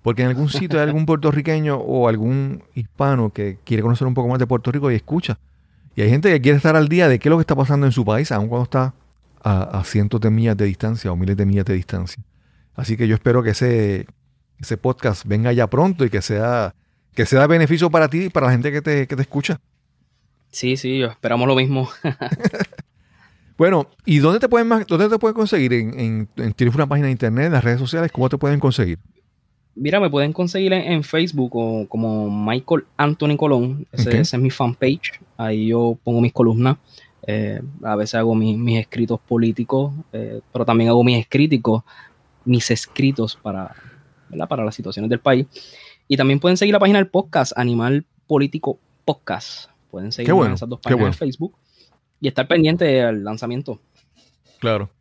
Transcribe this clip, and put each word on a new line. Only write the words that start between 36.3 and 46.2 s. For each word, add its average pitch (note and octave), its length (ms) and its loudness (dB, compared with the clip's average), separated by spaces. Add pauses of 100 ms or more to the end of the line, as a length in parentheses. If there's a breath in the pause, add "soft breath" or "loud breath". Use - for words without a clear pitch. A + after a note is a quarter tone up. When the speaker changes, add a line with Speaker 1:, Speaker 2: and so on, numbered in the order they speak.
Speaker 2:
columnas. A#2+ 460 2 (500 soft breath)
Eh, G#2 340 -4 (220)
a A2 100 -2
veces G#2+ 220 -4
hago A2+ 180 2
mi, A2 220 0
mis A#2 240 0
escritos A2+ 400 -4
políticos, A#2+ 720 -2 (200)
eh, A2 280 -10 (120)
pero B2 120 -2
también A#2 260 4
hago A#2+ 140 6
mis B2 140 4
escríticos, A#2 640 0 (600 loud breath)
mis B2 280 0
escritos B2+ 680 -2
para, F#2+ 320 -10 (580 loud breath)
¿verdad? - 180 -8
Para B2+ 160 -4
las G#2+ 100 -4
situaciones G2+ 360 -8
del A#2+ 100 -2
país. C3+ 260 2 (600 loud breath)
Y C#3 80 2
también C3+ 240 2